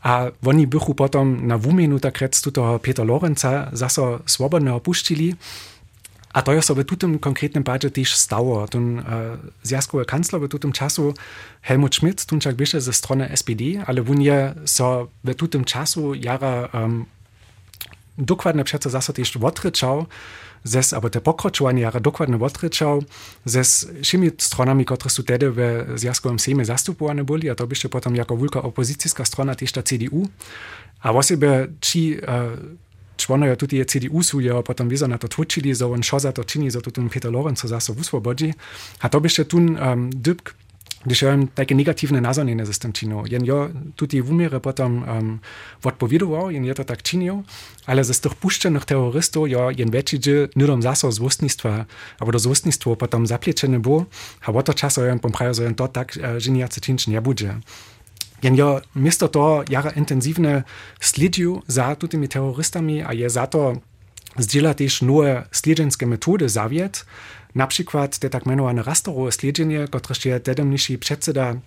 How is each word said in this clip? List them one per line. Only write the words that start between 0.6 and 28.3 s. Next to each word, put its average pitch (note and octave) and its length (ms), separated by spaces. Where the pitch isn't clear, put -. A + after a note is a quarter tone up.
bychu C#3+ 280
potem C3+ 520
na A#2 120
wumienu D3 420
tak C3 180
rec C3+ 240
tuto A#2+ 400
Peter B2 240
Lorenza C#3 640
zase B2 540
swobodnego C3+ 540
puszczyli. E3+ 540
A B2+ 100
to C3 100
je D#3 100
so D3+ 120
w C3+ 100
tutym E3+ 340
konkretnym D3 460
badzie C3 260
też C3 260
stało. A2 520
Ten, A#2+ 300
e, - 40
zjazkowy C3+ 420
kancler E3 360
w C#3+ 80
tutym C#3+ 240
czasu C#3+ 420
Helmut C3+ 320
Schmidt, F3+ 300
tunczak C#3+ 320
biesze C#3+ 240
ze B2+ 120
strony C3+ 380
S C#3 120
P A#2 120
D, A2 100
ale B2+ 160
wun C#3 200
je C#3 320
so B2+ 440
w B2+ 100
tutym D3+ 300
czasu C#3+ 500
jara, B2+ 580
em, A#2 320
dokładnie D3+ 460
przeco C#3 260
zase C3 220
też B2+ 240
odryczał, D3 680
zes, B2 280
albo A2 180
te A#2 100
pokroczovanie C#3 640
jara A2+ 180
dokładnie C#3 360
odryczał, D3 680
ze B2 160
s-, - 280
všemi F3+ 360
stronami, C3 460
które B2+ 260
su - 120
tedy B2 280
w A#2+ 340
zjazkowym A#2+ 420
sejmie C3 260
zastupowane D3 600
byli, D#3 260
a A#2+ 40
to A#2+ 120
byście C3 220
potem B2 280
jako A#2+ 200